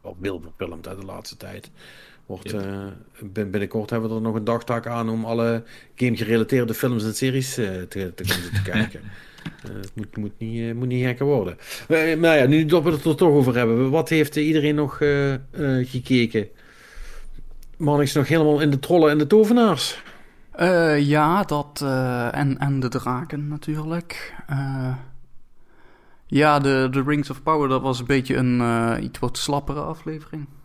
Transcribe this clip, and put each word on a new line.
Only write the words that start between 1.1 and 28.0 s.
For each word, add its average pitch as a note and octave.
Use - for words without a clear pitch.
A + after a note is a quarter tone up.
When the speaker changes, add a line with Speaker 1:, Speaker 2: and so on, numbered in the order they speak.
Speaker 1:
tijd. -
Wordt, F#2+
Speaker 2:
Ja. G#2
Speaker 1:
eh, G2
bin-, G2+
binnenkort G#2
hebben A2+
we A2
er A2+
nog A2
een A2
dagtaak A#2
aan A#2
om A2+
alle A#2
game-gerelateerde A2+
films A#2+
en G#2+
series, C3
eh, A#2+
te, F2+
te -
gaan F2+
zitten F#2
Speaker 2:
<laughs> -
Speaker 1:
kijken. A2
Eh, G#2
het G2+
moet, -
moet G#2
niet, A#2
eh, A#2
moet B2
niet B2+
gekker B2+
worden. G#2+
Eh, D#3+
maar E3
ja, C3+
nu D3+
dat D#3+
we E3+
het C#3
er D#3+
toch F3
over C3
hebben. A#2+
Wat D#3+
heeft, D#3
eh, D3+
iedereen D3+
nog, D3
eh, C#3+
eh, C3
gekeken? A#2+
Marnix D3
nog C#3
helemaal D3+
in D3
de C#3
trollen D#3+
en D3
de D3+
tovenaars? G#3+
Speaker 3:
Eh, E3+
ja, D3+
dat, D3
eh, B2+
en, C#3
en C#3
de B2+
draken C#3
natuurlijk. D#3
Eh, C3+
ja, D3
de, C3+
de C3+
Rings D3
of -
Power, D3+
dat C3
was B2+
een B2